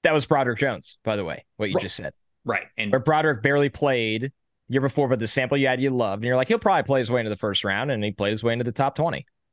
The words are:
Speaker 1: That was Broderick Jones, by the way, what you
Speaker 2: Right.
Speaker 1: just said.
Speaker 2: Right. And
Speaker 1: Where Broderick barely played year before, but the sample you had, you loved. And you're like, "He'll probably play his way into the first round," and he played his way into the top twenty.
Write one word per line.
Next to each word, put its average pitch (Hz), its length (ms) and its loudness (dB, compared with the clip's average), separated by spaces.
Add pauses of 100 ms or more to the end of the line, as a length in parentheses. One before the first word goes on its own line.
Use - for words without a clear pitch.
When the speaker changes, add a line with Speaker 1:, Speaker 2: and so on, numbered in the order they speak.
Speaker 1:
That 165 100 4
was 147 140 2
Broderick 123 320 2
Jones, 127 460 -4
by 110 100 0
the 101 100 -4
way, 80 200 -8 (120)
what 107 140 -4
you 131 60 -2
Speaker 2:
Right. 175 60 0
Speaker 1:
just 95 120 -4
said. 80 200 -6 (300)
Speaker 2:
Right. 101 220 -4 (100)
And 107 140 -4
Speaker 1:
Where 131 80 2
Broderick 151 440 2
barely 143 260 2
played 123 640 0 (360)
year 131 120 2
before, 139 280 2
but 123 100 2
the 113 100 -2
sample 135 280 0
you 135 100 2
had, 127 140 2
you 135 100 2
loved. 110 320 -2
And 120 40 -2
you're 127 100 2
like, 131 120 2
"He'll 226 100 2
probably 185 240 2
play 135 160 2
his 117 120 0
way 123 100 2
into 110 100 -4
the 101 60 -2
first 104 280 -2
round," 107 280 -2
and 107 100 -2
he 107 80 -2
played 104 200 -2
his 107 120 -4
way 117 120 0
into 120 100 -4
the 120 80 -4
top 135 240 -2
twenty. 156 280 -2 (280)